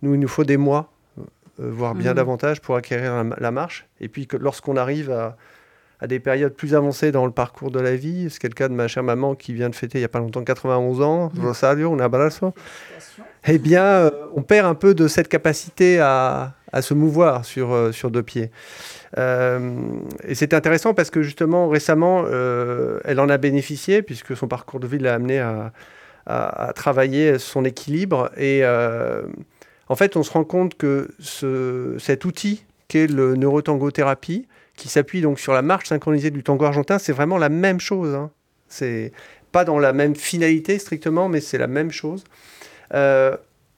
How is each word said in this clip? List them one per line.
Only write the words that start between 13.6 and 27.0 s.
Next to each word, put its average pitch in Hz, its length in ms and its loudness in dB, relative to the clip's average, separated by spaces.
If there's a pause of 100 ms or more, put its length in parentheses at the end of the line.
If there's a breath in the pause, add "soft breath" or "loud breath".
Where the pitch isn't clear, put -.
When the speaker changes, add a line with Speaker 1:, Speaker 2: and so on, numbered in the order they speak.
Speaker 1:
euh, 185 260 6 (240)
on 147 80 -2
perd 208 240 6
un 170 80 2
peu 196 200 6
de 160 120 4
cette 156 220 2
capacité 170 720 2
à, 131 540 2 (180)
à 131 100 0
se 143 120 0
mouvoir 151 500 4
sur, 123 280 -4
euh, 117 200 2
sur 120 180 -6
deux 117 120 0
pieds. 113 280 -4 (680 loud breath)
Euh, 127 600 0 (480)
et 135 80 -4
c'est 147 200 0
intéressant 160 400 2
parce - 160 0
que 160 120 0
justement, 165 460 0
récemment, 165 580 2
euh, 123 800 -2
elle 139 160 0
en 143 80 4
a 143 80 4
bénéficié 143 640 0
puisque 131 340 -10
son 123 120 -6
parcours 123 320 -10
de 123 60 -8
vie 139 120 -4
l'a 127 160 0
amenée 127 260 0
à, 110 320 -4 (540 loud breath)
à, - 420 -4
à - 40 -6
travailler 135 640 2